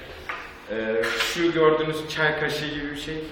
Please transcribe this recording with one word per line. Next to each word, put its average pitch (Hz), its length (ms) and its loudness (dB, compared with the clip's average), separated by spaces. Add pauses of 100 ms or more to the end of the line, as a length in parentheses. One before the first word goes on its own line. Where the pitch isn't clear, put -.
(720)
e, 110 320 0 (160)
şu 170 340 2
gördüğünüz 156 560 4
çay 151 320 2
kaşığı 147 340 -2
gibi 147 160 -4
bir 143 100 -8
şey. 156 320 -6